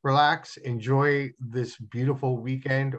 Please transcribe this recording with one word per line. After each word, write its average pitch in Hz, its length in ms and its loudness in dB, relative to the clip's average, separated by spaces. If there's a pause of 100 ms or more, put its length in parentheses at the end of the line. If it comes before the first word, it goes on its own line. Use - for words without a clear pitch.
relax, 147 540 2
enjoy 135 800 0
this 120 380 -6
beautiful 127 600 -2
weekend 131 600 -2